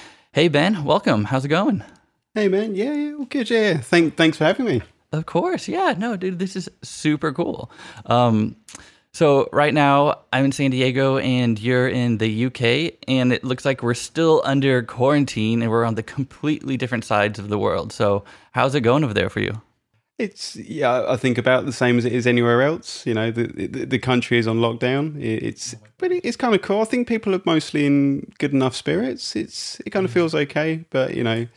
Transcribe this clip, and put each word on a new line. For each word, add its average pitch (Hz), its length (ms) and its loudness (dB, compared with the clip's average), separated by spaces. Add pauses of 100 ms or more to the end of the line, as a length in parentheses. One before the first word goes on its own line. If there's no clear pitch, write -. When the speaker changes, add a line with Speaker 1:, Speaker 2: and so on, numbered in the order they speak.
(300)
Speaker 1:
hey, 151 160 4
Ben, 160 380 2
welcome. 151 400 2
How's 131 200 -2
it 143 40 -4
going? 180 340 0 (540)
Speaker 2:
Hey, 214 100 2
man. 202 300 0
Yeah, 254 180 -2
yeah, 294 200 -4
all 294 100 -8
good. 247 260 -4
Yeah, 214 220 2
yeah. 160 60 0
Thank-, 160 360 2
thanks 160 240 2
for 156 60 0
having 208 220 2
me. 131 160 0 (280)
Speaker 1:
Of 156 160 -6
course. 330 400 -2
Yeah, 330 320 -2
no, 226 160 -4
dude, 185 240 -6
this 190 160 -6
is 185 140 -8 (160)
super 151 480 -2
cool. - 400 -6 (320)
Um, 117 500 4 (580)
so 143 380 4
right 147 220 2
now 143 460 4 (120)
I'm 131 140 2
in 135 80 2
San 135 200 0
Diego 131 440 2
and 123 420 0
you're 127 300 2
in 120 300 0
the 113 100 0
U 113 220 -2
K, 127 480 0 (100)
and 127 240 2
it - 120 -2
looks 127 200 -4
like 135 180 0
we're 120 120 2
still 160 500 2
under 135 380 2
quarantine 120 800 0
and 113 80 0
we're 117 160 2
on 113 80 -2
the 110 80 -6
completely 135 760 -6
different 120 260 -4
sides 104 360 0
of 104 100 -10
the 104 100 0
world. 101 360 -2
So 101 300 0 (280)
how's 127 220 0
it 143 80 0
going 127 220 4
over 110 100 -2
there 95 160 0
for 104 100 -4
you? 104 220 -4 (560)
Speaker 2:
It's, - 380 -8
yeah, 123 520 -2
I 123 80 0
think 120 220 0
about 123 260 2
the 104 80 -4
same 123 240 2
as 120 80 2
it 120 80 0
is 117 140 0
anywhere 120 340 4
else. - 460 -2
You 117 80 0
know, 110 160 0
the, 117 160 -2
the, - 400 -8
the 135 120 -2
country 123 380 0
is 113 100 2
on 113 120 0
lockdown. 127 600 -2
It, 113 240 -4
it's, - 320 -8 (220)
but 359 160 -2
it, 359 100 -2
it's - 140 -6
kind 233 180 0
of 185 60 2
cool. 208 220 0
I - 20 2
think 240 240 -2
people 220 260 0
are 185 120 -2
mostly 151 400 0
in 139 520 2
good 143 140 -2
enough 131 240 0
spirits. 214 580 -4
It's, - 520 -8
it - 60 -10
kind 190 120 -2
of 180 60 -2
Speaker 1:
Mm. - 40 -12
Speaker 2:
feels 165 200 2
okay, 156 560 -2
but, 131 240 0
you 123 100 -2
know, 113 220 0 (100)